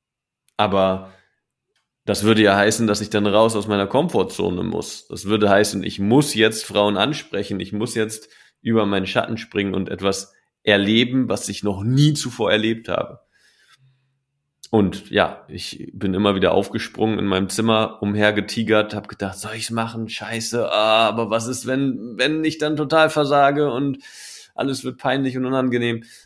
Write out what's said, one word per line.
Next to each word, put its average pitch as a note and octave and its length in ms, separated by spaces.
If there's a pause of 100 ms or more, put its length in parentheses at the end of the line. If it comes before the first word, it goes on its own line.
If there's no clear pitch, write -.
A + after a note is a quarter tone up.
(560)
Aber F#2+ 560 (920)
das G2+ 180
würde A2 200
ja G2 140
heißen, G#2+ 300
dass G#2 140
ich G#2 100
dann G#2 160
raus A2 300
aus G2+ 100
meiner G2+ 200
Komfortzone F#2+ 760
muss. E2+ 460
Das - 160
würde G#2 240
heißen, G2+ 340
ich - 160
muss B2 360
jetzt A2 300
Frauen G#2 320
ansprechen, G2+ 640
ich F#2+ 120
muss G#2+ 220
jetzt A2 340 (320)
über A2 260
meinen G2 200
Schatten A2+ 320
springen G2+ 360
und F#2+ 140
etwas F#2+ 440 (300)
erleben, A2+ 640
was G#2 200
ich G2+ 140
noch G2+ 200
nie C#3 320
zuvor A#2+ 380
erlebt A2 360
habe. - 320 (1500)
Und G2 400
ja, F2+ 380
ich - 440
bin F#2+ 220
immer G2+ 200
wieder F#2 180
aufgesprungen, G#2+ 640
in G2 80
meinem F#2+ 220
Zimmer A2 540
umhergetigert, G#2+ 920
hab G#2 140
gedacht, F#2+ 300
soll G#2+ 160
ich's A2+ 160
machen? A2+ 380
Scheiße, A2+ 640
ah, A2 340
aber G#2+ 240
was A2+ 160
ist, B2+ 200
wenn, A#2+ 520
wenn D3+ 260
ich D#3 140
dann D3+ 180
total D#3 320
versage C#3+ 600
und C3+ 280 (560)
alles C3 300
wird B2+ 140
peinlich C3+ 380
und B2+ 80
unangenehm? A#2+ 600 (220)